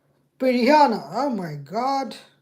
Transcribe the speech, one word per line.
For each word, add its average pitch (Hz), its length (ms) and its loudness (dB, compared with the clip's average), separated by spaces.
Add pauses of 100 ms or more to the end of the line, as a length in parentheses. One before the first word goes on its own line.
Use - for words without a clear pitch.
(380)
piranha. 247 760 2
Oh 262 160 -2
my 180 260 -6
God. 233 640 -6 (240)